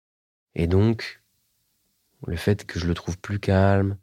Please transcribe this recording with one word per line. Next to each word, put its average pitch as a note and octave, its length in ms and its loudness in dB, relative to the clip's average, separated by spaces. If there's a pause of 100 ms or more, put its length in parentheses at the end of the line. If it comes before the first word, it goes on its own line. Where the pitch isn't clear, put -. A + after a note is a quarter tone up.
(560)
Et E2 100 0
donc, G#2 560 0 (1040)
le E2+ 100 -4
fait G2+ 280 -2
que - 160 -8
je E2+ 80 -4
le E2+ 60 0
trouve E2+ 240 -6
plus G2+ 200 -6
calme, G2 640 2